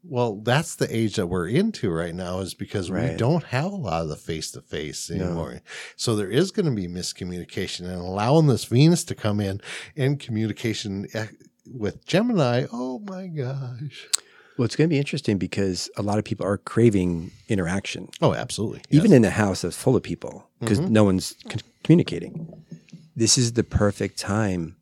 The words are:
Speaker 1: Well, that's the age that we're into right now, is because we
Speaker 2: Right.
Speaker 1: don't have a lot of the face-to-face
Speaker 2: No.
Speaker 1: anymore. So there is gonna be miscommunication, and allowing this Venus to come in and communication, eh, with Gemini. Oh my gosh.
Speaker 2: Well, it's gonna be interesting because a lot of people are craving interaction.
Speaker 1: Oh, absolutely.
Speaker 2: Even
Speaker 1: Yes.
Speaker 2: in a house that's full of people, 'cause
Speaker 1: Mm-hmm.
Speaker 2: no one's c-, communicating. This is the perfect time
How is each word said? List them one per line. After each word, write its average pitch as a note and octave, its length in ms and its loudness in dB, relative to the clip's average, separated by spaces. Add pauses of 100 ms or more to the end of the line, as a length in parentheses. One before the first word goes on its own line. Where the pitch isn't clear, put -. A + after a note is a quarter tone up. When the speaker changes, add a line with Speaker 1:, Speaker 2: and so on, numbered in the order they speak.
Speaker 1:
Well, B2 360 -2
that's B2 380 0
the B2+ 200 -2
age A2 220 0
that F#2+ 100 0
we're F2 220 -2
into F3+ 400 0
right E2+ 260 -2
now, F#2 240 -6
is F#2 140 -6
because F#2+ 360 -6
we F2+ 100 -2
Speaker 2:
Right. E2 180 -2
Speaker 1:
don't D3 260 2
have C#3 300 -4
a - 20 -10
lot F2 280 -2
of D#2+ 40 -4
the D2 80 -6
face-to-face D#2 960 -10
Speaker 2:
No. F#2 160 -4
Speaker 1:
anymore. D#2+ 360 -6 (360)
So A#2 180 -2
there G2+ 160 -4
is E3 200 2
gonna E3+ 200 0
be G2+ 160 -2
miscommunication, F2+ 920 -8
and F2+ 200 -8
allowing A2 460 4
this A#2+ 160 4
Venus D#3 400 6
to - 120 -8
come G#2 260 -2
in G2 180 -2 (380)
and C#3 200 0
communication, G#2+ 960 -4
eh, A2 140 -6 (420)
with G#2+ 360 -8
Gemini. D#3+ 680 2
Oh B3+ 280 -8
my F#3+ 280 -12
gosh. C3+ 800 -10 (500)
Speaker 2:
Well, A#2+ 80 2
it's A2 100 -2
gonna D#3 140 4
be D3+ 80 2
interesting C#3 400 0
because F#2 600 -2
a A2+ 40 -6
lot G#2 160 0
of G#2 80 0
people F#2 200 -4
are G2 120 0
craving F#2 720 2 (180)
interaction. F#2+ 600 -2 (120)
Speaker 1:
Oh, B2+ 120 2
absolutely. - 560 -6
Speaker 2:
Even F3 220 6
Speaker 1:
Yes. C#3+ 60 12
Speaker 2:
in A2+ 80 10
a F#2 40 4
house G2+ 320 0
that's F2 160 -4
full C3+ 180 2
of F#2+ 80 4
people, - 460 -10 (160)
'cause A2+ 140 4
Speaker 1:
Mm-hmm. D3+ 140 0
Speaker 2:
no G#2+ 120 8
one's F#2 300 0 (140)
c-, - 100 -6 (240)
communicating. E3+ 800 2 (520)
This A2+ 220 2
is A#2+ 160 2
the A#2 100 0
perfect - 540 0
time F#2+ 640 -2